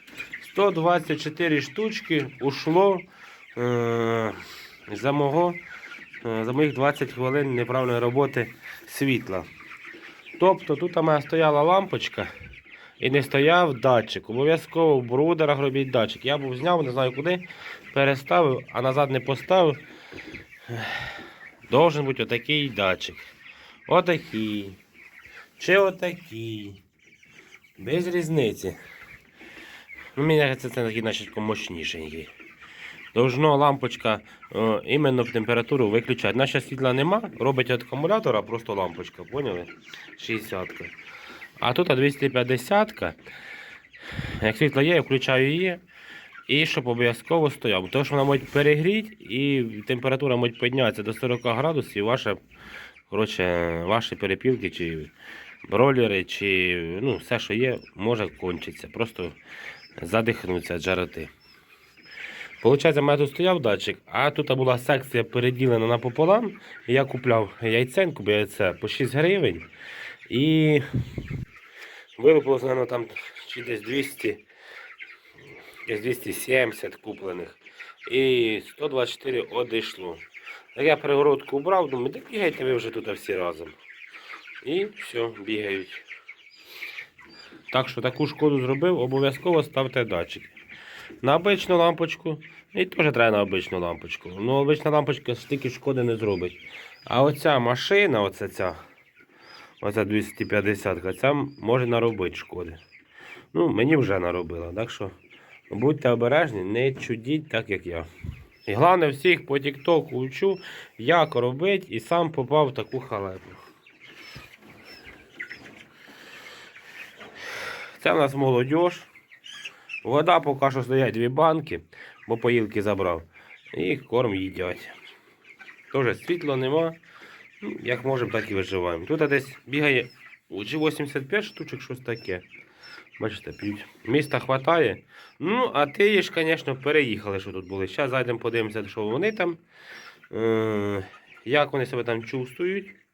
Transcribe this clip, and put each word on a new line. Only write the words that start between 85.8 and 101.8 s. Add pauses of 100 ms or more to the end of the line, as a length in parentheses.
Так
що
таку
шкоду
зробив,
обов'язково
ставте
датчик. (800)
На
обичну
лампочку, (360)
і
теж
треба
на
обичну
лампочку. (100)
Ну,
обична
лампочка
стільки
шкоди
не
зробить. (380)
А
оця
машина,
оця
ця, (1080)
оця
двісті
п'ятдесятка,
ця (280)
може